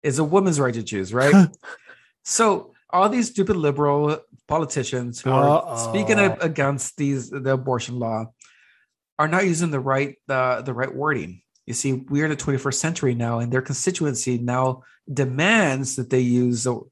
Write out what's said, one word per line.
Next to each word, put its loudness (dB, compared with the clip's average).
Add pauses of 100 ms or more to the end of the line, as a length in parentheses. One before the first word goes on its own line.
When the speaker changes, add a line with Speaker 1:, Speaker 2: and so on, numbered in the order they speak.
Speaker 1:
It's 0
a 2
woman's 2
right 0
to -4
choose, -6
right? 4
Speaker 2:
<laughs> 8 (760)
Speaker 1:
So 0 (160)
all 4
these 0
stupid 0
liberal 2 (300)
politicians -4
who 0
are 6 (140)
Speaker 2:
Uh-oh. -6
Speaker 1:
speaking 2
up 2
against -2
these, -2
the -2
abortion -4
law, -4 (920)
are 0
not 0
using 0
the -2
right, -2 (100)
the, 0
the -6
right -4
wording. -4 (240)
You -10
see, -2
we're -2
in 0
the -2
twenty-first -2
century -2
now, -2
and -4
their 2
constituency -2
now 0 (280)
demands 0
that -6
they 4
use 2
the, -2 (140)